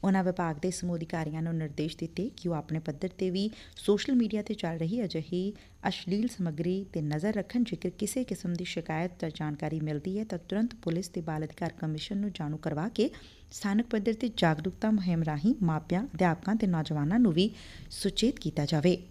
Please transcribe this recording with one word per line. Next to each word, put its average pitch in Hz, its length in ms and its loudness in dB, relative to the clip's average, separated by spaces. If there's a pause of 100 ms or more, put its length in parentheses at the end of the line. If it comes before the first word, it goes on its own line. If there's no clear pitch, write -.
ਉਨ੍ਹਾਂ 190 200 4
ਵਿਭਾਗ 175 380 0
ਦੇ 180 100 0
ਸਮੂਹ 175 240 -2
ਅਧਿਕਾਰੀਆਂ 160 460 -4
ਨੂੰ 165 120 -2
ਨਿਰਦੇਸ਼ 151 420 -2
ਦਿੱਤੇ 175 400 -4
ਕਿ - 120 -4
ਉਹ 170 60 0
ਆਪਣੇ 156 260 -2
ਪੱਧਰ 156 280 -4
'ਤੇ 185 220 -2
ਵੀ 196 180 0 (280)
ਸੋਸ਼ਲ 208 380 2
ਮੀਡੀਆ 214 280 4
'ਤੇ 208 120 -4
ਚੱਲ 170 240 -2
ਰਹੀ 180 260 0
ਅਜਿਹੀ 180 460 -2 (380)
ਅਸ਼ਲੀਲ 196 400 0
ਸਮੱਗਰੀ 170 460 -2 (180)
'ਤੇ - 100 -2
ਨਜ਼ਰ 156 320 0
ਰੱਖਣ। 208 300 0
ਜੇਕਰ 180 340 -4
ਕਿਸੇ 208 260 -2
ਕਿਸਮ 180 300 -4
ਦੀ 170 100 -4
ਸ਼ਿਕਾਇਤ 165 460 -2 (100)
ਜਾਂ 165 100 -2
ਜਾਣਕਾਰੀ 151 500 -2
ਮਿਲਦੀ 151 380 -2
ਹੈ 220 60 -2
ਤਾਂ 190 140 -6
ਤੁਰੰਤ 220 440 0
ਪੁਲਿਸ 175 260 -2
ਤੇ - 120 -6
ਬਾਲ 156 240 -4
ਅਧਿਕਾਰ 165 360 -4
ਕਮਿਸ਼ਨ 156 380 -2
ਨੂੰ 202 140 -2
ਜਾਣੂ 151 260 -4
ਕਰਵਾ 151 300 -2
ਕੇ 247 200 2 (420)
ਸਥਾਨਕ 214 360 0
ਪੱਧਰ 220 260 0
'ਤੇ 220 240 -2
ਜਾਗਰੂਕਤਾ 170 540 2
ਮੁਹਿੰਮ 180 320 2
ਰਾਹੀਂ 156 400 2
ਮਾਪਿਆਂ, 165 420 2
ਅਧਿਆਪਕਾਂ 180 520 2
ਤੇ 220 100 2
ਨੌਜਵਾਨਾਂ 160 520 2
ਨੂੰ 226 140 8
ਵੀ 185 180 4 (400)
ਸੁਚੇਤ - 480 2
ਕੀਤਾ 151 280 0
ਜਾਵੇ। 165 300 4 (140)